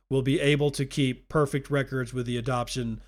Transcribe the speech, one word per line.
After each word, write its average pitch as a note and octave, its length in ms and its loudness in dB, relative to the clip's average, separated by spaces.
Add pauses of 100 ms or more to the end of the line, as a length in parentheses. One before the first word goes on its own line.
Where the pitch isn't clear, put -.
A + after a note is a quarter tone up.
(120)
will C3+ 100 2
be C3+ 180 2
able D3 320 4
to C#3 140 -2
keep C3 440 -2
perfect D3 420 0
records C3 420 -2
with B2 140 -4
the A#2+ 100 -2
adoption A#2+ 720 -4